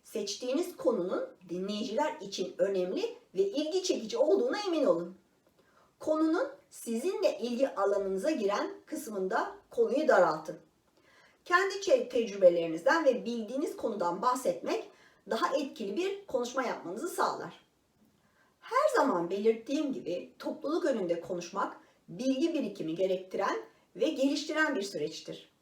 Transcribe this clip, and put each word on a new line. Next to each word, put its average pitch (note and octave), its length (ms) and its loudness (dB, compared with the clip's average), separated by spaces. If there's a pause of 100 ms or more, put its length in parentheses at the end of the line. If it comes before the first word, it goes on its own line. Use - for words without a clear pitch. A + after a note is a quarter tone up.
Seçtiğiniz B3 720 -4
konunun A3+ 520 -2 (200)
dinleyiciler G3 720 -4
için G3 360 -6
önemli G3 600 0 (180)
ve F#3 60 2
ilgi D#4 420 0
çekici A3+ 340 -2
olduğuna D4+ 400 4 (100)
emin D#4+ 180 2
olun. F3+ 320 0 (840)
Konunun D#4+ 480 2 (220)
sizinle D4+ 680 -2
ilgi A#3+ 360 0
alanınıza G3 560 0
giren B3 400 0 (140)
kısmında A3 720 -4 (140)
konuyu A#3 380 2
daraltın. F3+ 520 4 (840)
Kendi F#4+ 360 2
çe-, C4+ 280 4
tecrübelerinizden G3 960 4
ve A3 200 4
bildiğiniz A#3 520 -4
konudan F#3+ 440 -2
bahsetmek B3+ 680 -2 (400)
daha A3+ 280 0
etkili G#3+ 400 -4
bir F#4+ 280 -4
konuşma B3+ 380 -4
yapmanızı A3 460 -6
sağlar. - 560 -4 (960)
Her C#5 360 2
zaman F#3+ 340 2
belirttiğim A3+ 640 0
gibi - 460 -6
topluluk D#4 460 -4
önünde F3+ 360 0
konuşmak F#3+ 560 -6 (320)
bilgi C4 440 0
birikimi F#3+ 420 -4
gerektiren F#3 640 -2 (380)
ve A#3 140 0
geliştiren D4 680 0
bir G3 60 -2
süreçtir. - 720 -8 (100)